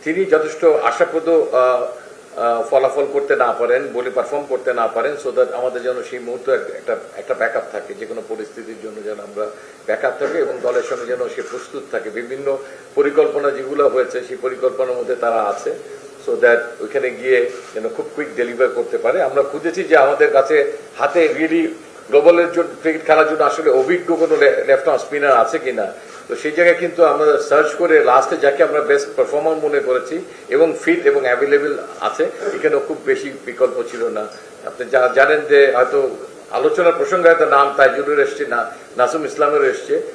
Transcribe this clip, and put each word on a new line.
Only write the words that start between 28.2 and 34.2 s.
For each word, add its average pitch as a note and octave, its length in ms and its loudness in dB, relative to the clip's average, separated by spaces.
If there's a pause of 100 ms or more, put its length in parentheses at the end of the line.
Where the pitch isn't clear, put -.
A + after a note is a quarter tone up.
যাকে C#3 260 2
আমরা D3 180 2
বেস্ট A2+ 360 0
পারফর্মার D#3 400 0
মনে D3 240 -2
করেছি C#3+ 400 -4 (280)
এবং D3+ 340 2
ফিট E3+ 240 0
এবং C#3 160 4
অ্যাভেলেবল C#3 560 2 (220)
আছে, - 240 -2 (300)
এখানে D3 340 0
খুব D3+ 160 -6
বেশি C3+ 280 -2 (140)
বিকল্প A#2+ 440 -2
ছিল A#2 180 -4
না। G#2+ 180 -6 (400)